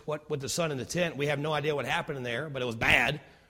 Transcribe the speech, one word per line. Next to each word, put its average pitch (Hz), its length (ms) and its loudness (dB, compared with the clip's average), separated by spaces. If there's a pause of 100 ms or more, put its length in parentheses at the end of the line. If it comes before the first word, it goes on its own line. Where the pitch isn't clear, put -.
what, 151 240 -6
what 151 120 -2
the 131 100 -6
sun 165 220 0
in 139 40 -2
the 120 80 -4
tent. 165 320 -2
We 143 120 0
have 147 100 0
no 151 160 0
idea 147 200 0
what 131 120 -2
happened 156 320 -2
in 127 40 -6
there, 123 280 -2
but 135 100 -6
it 127 60 0
was 117 100 -2
bad. 151 420 4 (320)